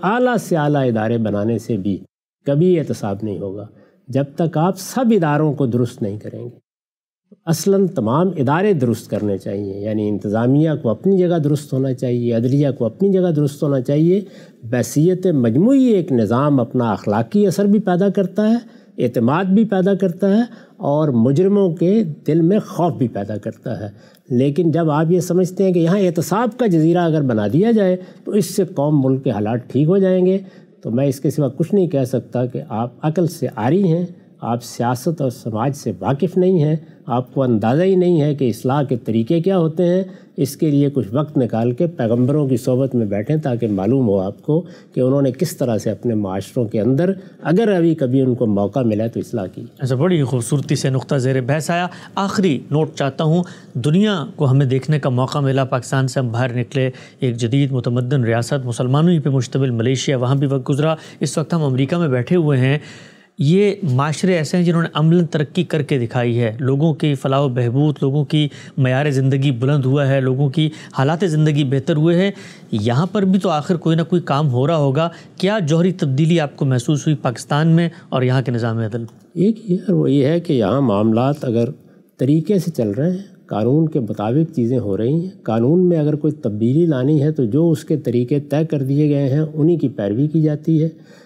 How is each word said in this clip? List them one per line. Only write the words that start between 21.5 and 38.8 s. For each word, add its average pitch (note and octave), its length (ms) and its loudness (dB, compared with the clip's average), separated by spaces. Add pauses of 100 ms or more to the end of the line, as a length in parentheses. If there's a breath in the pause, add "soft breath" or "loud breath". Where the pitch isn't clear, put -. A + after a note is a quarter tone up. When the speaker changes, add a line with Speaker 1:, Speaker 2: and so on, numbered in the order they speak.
Speaker 1:
के F#3+ 300 2
दिल D#3+ 400 0
में F#3 180 4
खौफ D#3+ 340 -2
भी A2+ 160 -2
पैदा G2+ 280 -6
करता - 380 -8
है। G2 160 -10 (360 loud breath)
लेकिन C#3+ 440 0
जब D#3+ 180 2
आप D#3+ 200 2
ये F3+ 120 4
समझते F3+ 420 0
हैं F#3+ 80 2
कि F3 80 2
यहाँ E3 180 2
एहतसाब F#3 540 0
का B3 160 -2
जजीरा E3+ 380 4
अगर D#3 180 2
बना G#2+ 240 0
दिया F3+ 240 2
जाए F#3+ 240 2 (300 loud breath)
तो - 100 -8
इससे G3 300 0
कौम D3+ 300 0
मुल्क C3 280 2
के C3 60 0
हालात G#2+ 400 -2
ठीक D3+ 180 2
हो F#3+ 100 4
जाएंगे, F#3 400 2 (440 loud breath)
तो - 80 -6
मैं C3 180 0
इसके C#3 220 -2
सिवा D3 200 0
कुछ - 240 -2
नहीं F#3 140 2
कह C#3 180 0
सकता B2 400 -2
कि B2 140 -8
आप A#2+ 440 -8
अकल D#3 240 0
से - 200 -6
आरी C3+ 340 0
हैं, F3 320 0 (280 loud breath)
आप A#2+ 200 -4
सियासत B2 600 -4
और C3 100 -2
समाज A#2+ 420 -6
से B2 180 -8
वाकिफ़ B2+ 460 -2
नहीं F#3 220 2
हैं, D#3 260 -2 (220 loud breath)
आपको B2 320 -4
अंदाज़ा B2 420 2
ही F#3+ 140 2
नहीं F3 240 4
है D3 140 0
कि C3+ 140 0
इस्लाह B2+ 360 -2